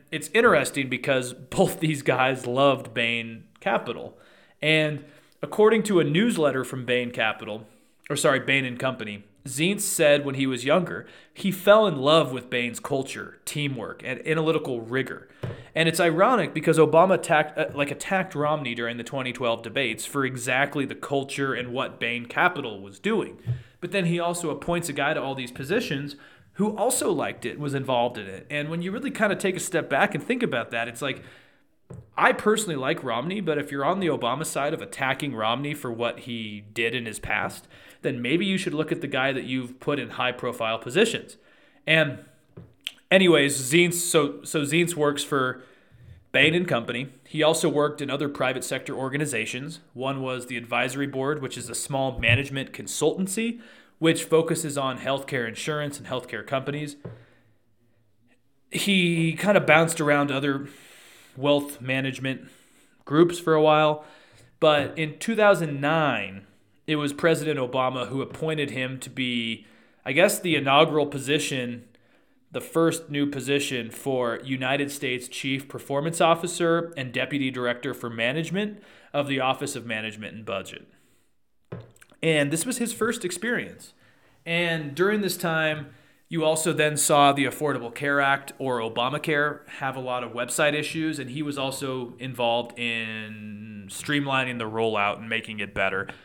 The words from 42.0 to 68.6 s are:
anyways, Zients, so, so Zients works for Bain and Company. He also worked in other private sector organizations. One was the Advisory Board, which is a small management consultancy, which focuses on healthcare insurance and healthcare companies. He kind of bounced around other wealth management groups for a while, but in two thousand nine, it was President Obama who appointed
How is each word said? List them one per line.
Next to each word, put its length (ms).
anyways, 500
Zients, 320
so, 500
so 180
Zients 340
works 280
for 380
Bain 220
and 140
Company. 420
He 160
also 260
worked 320
in 80
other 200
private 340
sector 320
organizations. 840
One 280
was 260
the 100
Advisory 500
Board, 340
which 160
is 120
a 60
small 440
management 540
consultancy, 880
which 240
focuses 540
on 220
healthcare 480
insurance 500
and 100
healthcare 380
companies. 520
He 640
kind 240
of 80
bounced 360
around 300
other 360
wealth 420
management 680
groups 340
for 140
a 80
while, 420
but 380
in 220
two 160
thousand 440
nine, 640
it 100
was 160
President 460
Obama 480
who 140
appointed 500